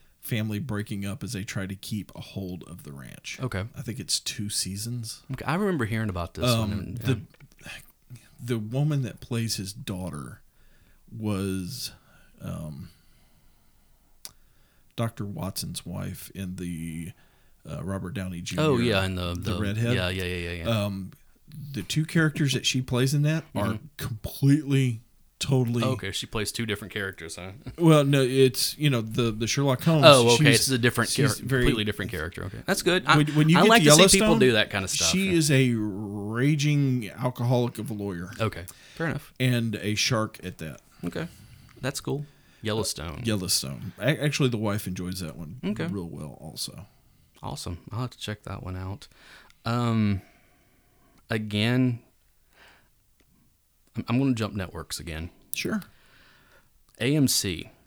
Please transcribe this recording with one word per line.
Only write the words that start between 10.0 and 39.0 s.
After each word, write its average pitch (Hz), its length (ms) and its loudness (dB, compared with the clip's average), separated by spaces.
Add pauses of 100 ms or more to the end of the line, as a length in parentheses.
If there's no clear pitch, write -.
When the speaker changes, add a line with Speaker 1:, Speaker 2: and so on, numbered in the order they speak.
Speaker 1:
was, 98 800 -4 (500)
um, 80 480 -10 (2000)
Doctor 113 300 -4
Watson's 95 600 -8
wife 95 500 -8
in 92 220 -8
the, 82 540 -6 (580)
uh, - 140 -8
Robert 92 300 -6
Downey 92 280 -6
Junior, 90 240 -4
Speaker 2:
Oh, 143 120 4
yeah, 113 260 2
and 95 140 -2
the, 87 160 -2
Speaker 1:
the 87 200 -4
Speaker 2:
the 90 80 -2
Speaker 1:
redhead. 110 340 0
Speaker 2:
Yeah, 90 140 0
yeah, 92 160 -2
yeah, 87 260 -4
yeah, 85 120 -6
yeah. 104 60 -2 (160)
Speaker 1:
Um, 98 260 -6 (600)
the 104 120 -6
two 156 220 -2
characters 156 480 2
that 127 120 -2
she 127 160 0
plays 127 320 2
in 147 100 2
that 156 220 0 (100)
are 101 120 0
Speaker 2:
Mm-hmm. 110 180 -4 (120)
Speaker 1:
completely, 135 1040 2 (380)
totally 120 440 2
Speaker 2:
Okay, 104 280 -2
she - 140 -6
plays 107 260 -4
two 117 140 -4
different 104 280 -6
characters, 95 440 -8
huh? 92 140 -12 (120)
<laughs> - 160 -12
Speaker 1:
Well, 160 240 8
no, 139 180 4
it's, 131 560 4
you 147 120 2
know, 127 120 2
the, 110 300 0
the 110 160 -4
Sherlock 135 360 0
Holmes, 160 220 4
Speaker 2:
Oh, 123 280 10
okay, 131 180 6
Speaker 1:
she's, 117 100 8
Speaker 2:
it's - 80 2
a 131 80 2
different 117 340 2
Speaker 1:
she's 110 260 2
Speaker 2:
char-, - 100 -10
Speaker 1:
very 127 160 2
Speaker 2:
completely 117 220 4
different 101 260 -4
character. 87 320 -6
Okay, 95 220 -8
that's 190 160 -2
good. 180 260 2
I, 156 100 6
Speaker 1:
When, 147 180 6
when 156 140 6
you 170 80 8
Speaker 2:
I - 40 8
Speaker 1:
get 202 80 8
Speaker 2:
like 226 140 10
Speaker 1:
to 147 60 8
Speaker 2:
to 147 60 12
see 160 60 10 (160)
people - 100 6
Speaker 1:
Yellowstone, 151 120 6
Speaker 2:
do 127 140 8
that 107 160 4
kind 98 140 -2
of 95 80 -4
stuff, - 160 0
Speaker 1:
she 190 200 2
Speaker 2:
yeah. 180 100 4
Speaker 1:
is 156 120 4
a 131 260 6
raging 113 1300 0
alcoholic 120 680 -2
of 107 100 -8
a 113 40 -6
lawyer. 98 460 -6
Speaker 2:
Okay, 95 260 -4 (300)
fair 165 120 -4